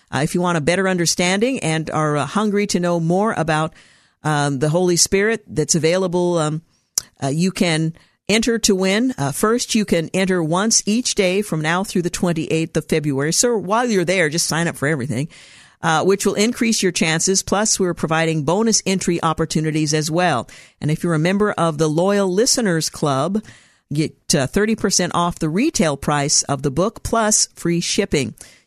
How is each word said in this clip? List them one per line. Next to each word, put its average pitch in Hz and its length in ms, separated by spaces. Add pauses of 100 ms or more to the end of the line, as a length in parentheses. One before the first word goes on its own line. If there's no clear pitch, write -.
(140)
Uh, 123 60
if 151 140
you 175 80
want 175 160
a 156 40
better 175 260
understanding 185 720
and 160 300
are, 151 280
uh, 139 80
hungry 202 420
to 202 120
know 175 200
more 180 340
about, 156 400 (500)
um, 143 360
the 151 100
Holy 180 260
Spirit 196 520
that's 147 280
available, 175 640
um, 156 240 (600)
uh, 135 60
you 165 240
can 160 420 (360)
enter 226 300
to 202 160
win. 202 420
Uh, 139 140
first, 226 440
you 214 100
can 165 280
enter 185 280
once 180 440
each 226 300
day 190 260
from 160 200
now 170 220
through 190 200
the 170 60
twenty-eighth 160 680
of 156 80
February. 147 480
So 240 240
while 220 320
you're 190 160
there, 175 240
just 160 180
sign 165 200
up - 80
for - 120
everything, 143 420 (520)
uh, 156 220
which 196 220
will 196 80
increase 226 500
your 185 80
chances. 165 500
Plus, 208 380
we're 180 140
providing 160 500
bonus 202 420
entry 190 380
opportunities 156 680
as 156 180
well. 160 380 (320)
And 147 100
if 156 120
you're 170 100
a 151 60
member 196 340
of 165 240
the 156 100
Loyal 190 400
Listeners 190 640
Club, 156 520 (520)
get, - 420
uh, 139 100
thirty 214 300
percent 185 400
off 175 240
the 160 100
retail 180 460
price 147 480
of 139 200
the 143 80
book, 180 320
plus 214 520
free 170 240
shipping. - 560 (300)